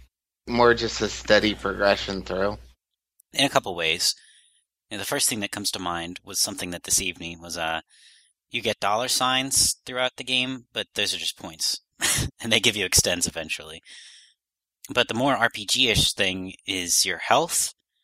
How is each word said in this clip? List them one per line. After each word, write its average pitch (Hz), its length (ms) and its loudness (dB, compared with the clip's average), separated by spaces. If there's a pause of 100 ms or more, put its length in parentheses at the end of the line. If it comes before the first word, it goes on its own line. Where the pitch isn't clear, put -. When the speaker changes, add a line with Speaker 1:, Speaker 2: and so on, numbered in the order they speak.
(460)
Speaker 1:
more 120 280 6
just 117 260 -2
a 107 80 0
steady 104 460 4
progression 98 680 0
through? 98 360 -2 (720)
Speaker 2:
In 139 140 2
a - 20 -4
couple 101 260 0
ways. 82 400 0 (760)
You 104 80 -8
know, - 20 -8
the 98 60 -6
first 139 240 0
thing 113 100 -2
that 101 100 -4
comes 101 200 -4
to 104 80 -6
mind 87 440 -6
was 95 160 -8
something 95 340 -2
that 87 100 -10
deceived 92 360 -2
me, 85 220 -10
was, 82 160 -10
uh, 80 240 -2 (680)
you 120 100 -6
get 107 200 -2
dollar 107 280 0
signs 131 680 2 (100)
throughout 127 320 -2
the 131 60 -8
game, 127 500 -2
but 104 200 -6
those 101 200 0
are 87 40 -6
just - 200 -6
points. - 420 -6 (180)
<laughs> - 300 0 (140)
And 113 100 -2
they 117 80 4
give 107 160 2
you 101 80 0
extends 90 420 2
eventually. 80 560 -10 (1080)
But 117 180 2
the 113 60 -6
more 131 200 2
R 117 140 4
P 107 180 -6
G-ish 120 460 4
thing 95 400 -2 (140)
is 92 400 0
your 90 100 -2
health. - 560 2 (320)